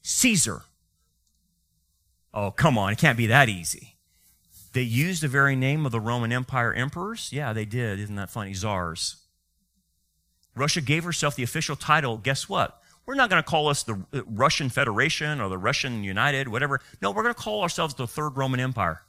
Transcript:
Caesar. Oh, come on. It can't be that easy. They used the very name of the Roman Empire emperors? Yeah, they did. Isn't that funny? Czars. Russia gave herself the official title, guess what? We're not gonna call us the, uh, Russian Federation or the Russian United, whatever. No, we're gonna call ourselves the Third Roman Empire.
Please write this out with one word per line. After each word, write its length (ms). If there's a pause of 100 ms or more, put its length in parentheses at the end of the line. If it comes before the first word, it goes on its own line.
Caesar. 580 (1700)
Oh, 180
come 260
on. 160
It 40
can't 200
be 100
that 220
easy. 480 (760)
They 100
used 380
the 60
very 300
name 280
of 60
the 80
Roman 320
Empire 420
emperors? 600
Yeah, 180
they 140
did. 340
Isn't 160
that 140
funny? 240
Czars. 640 (1400)
Russia 240
gave 240
herself 320
the 80
official 320
title, 420
guess 300
what? 340 (240)
We're 100
not 140
gonna 140
call 240
us 160
the, 180 (120)
uh, 120
Russian 440
Federation 720
or 80
the 80
Russian 480
United, 420
whatever. 320 (220)
No, 100
we're 120
gonna 100
call 280
ourselves 340
the 120
Third 300
Roman 240
Empire. 480